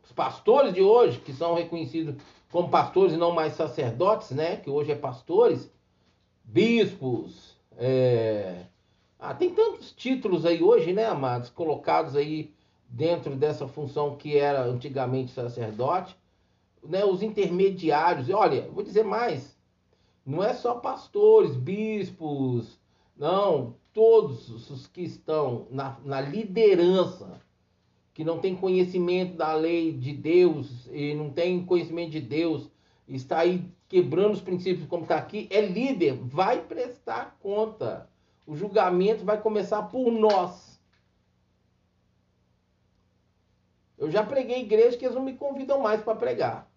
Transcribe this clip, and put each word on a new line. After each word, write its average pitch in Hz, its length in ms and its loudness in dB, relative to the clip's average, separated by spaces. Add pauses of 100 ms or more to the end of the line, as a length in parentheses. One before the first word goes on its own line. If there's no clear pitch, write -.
Os - 120 -20
pastores 208 600 4
de 185 80 2
hoje, 202 380 6
que 139 140 -14
são 170 200 -2
reconhecidos 165 600 -4 (360)
como 170 180 0
pastores 170 440 4
e 160 40 0
não 170 140 2
mais 156 220 -2
sacerdotes, 156 760 -2
né? 160 260 -2
Que - 120 -12
hoje 147 220 -2
é - 40 0
pastores, 185 760 0 (720)
bispos, 160 1120 0 (200)
é... 110 880 0 (540)
ah, - 140 -10
tem 359 200 -2
tantos - 380 0
títulos 196 540 -2
aí 165 180 2
hoje, 185 300 4
né, 220 120 0
amados, 131 440 -4
colocados 156 680 -2
aí 151 380 -4 (360)
dentro 151 460 -2
dessa 143 320 -2
função 147 480 -6
que 147 220 -2
era 143 260 2
antigamente 127 680 -4
sacerdote, 123 840 -6 (680)
né, 185 220 -2
os 185 160 0
intermediários. 175 1080 0
E 180 60 -2
olha, 160 380 2
vou 196 120 -8
dizer 214 200 0
mais, 208 540 -4 (680)
não 156 180 -4
é 247 100 0
só 240 220 -4
pastores, 208 800 4
bispos, 151 1200 -4 (360)
não, 160 600 0 (180)
todos 175 760 4
os 131 180 -16
que 175 160 -12
estão 139 680 -4
na, 135 340 -10
na 135 160 -6
liderança, 180 1200 2 (760)
que 156 120 -10
não 165 140 -4
tem 185 160 -2
conhecimento 180 840 0
da 156 160 -2
lei 165 400 0
de 131 180 -6
Deus 151 800 2
e 147 220 -6
não 151 160 -6
tem 175 340 -2
conhecimento 170 480 -2
de 156 80 -6
Deus, 147 500 -4 (380)
está 131 320 -6
aí 175 240 2 (240)
quebrando 180 460 2
os 180 80 -6
princípios 180 460 -4
como 170 180 -6
tá 160 120 0
aqui, 208 340 -8
é 208 100 4
líder, 190 520 0
vai 143 480 -2
prestar - 800 -10
conta. 202 720 -6 (380)
O 151 80 -12
julgamento 190 680 2
vai 214 160 0
começar 214 440 -2
por 247 280 0
nós. 214 720 0 (3250)
Eu 151 120 -6
já 208 140 0
preguei 247 340 -4
em 247 60 -6
igreja 226 340 4
que 254 80 -8
eles 240 100 -2
não 262 80 -4
me 269 100 -6
convidam 277 460 -4
mais 214 220 0
pra 220 140 -4
pregar. - 600 -4